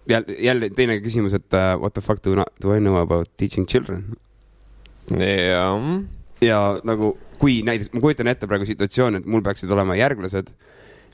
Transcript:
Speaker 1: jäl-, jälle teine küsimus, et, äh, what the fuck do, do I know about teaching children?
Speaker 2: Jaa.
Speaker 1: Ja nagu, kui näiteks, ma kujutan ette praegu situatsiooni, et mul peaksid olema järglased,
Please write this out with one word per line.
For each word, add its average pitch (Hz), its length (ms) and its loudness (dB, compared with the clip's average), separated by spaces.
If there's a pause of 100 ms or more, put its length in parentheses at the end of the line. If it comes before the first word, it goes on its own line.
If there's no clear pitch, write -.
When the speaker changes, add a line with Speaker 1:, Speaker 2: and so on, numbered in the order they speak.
Speaker 1:
jäl-, 113 320 0
jälle 117 320 0
teine 113 300 0
küsimus, 107 340 -2
et, - 180 -4
äh, 92 240 2
what - 160 -4
the 107 80 -6
fuck 104 220 -2
do, 95 100 0 (300)
do 98 120 2
I 107 40 2
know 98 180 2
about 85 400 0
teaching 95 300 -2
children? 98 500 -4 (960)
Speaker 2:
Jaa. 92 880 0 (400)
Speaker 1:
Ja 113 180 4 (260)
nagu, 107 280 0 (260)
kui 131 240 4
näiteks, 110 300 -2
ma 120 80 -2
kujutan 131 280 2
ette 123 180 -2
praegu 98 200 0
situatsiooni, 104 560 0
et - 60 -12
mul 110 140 2
peaksid 95 280 -4
olema 95 260 2
järglased, 98 540 -2 (640)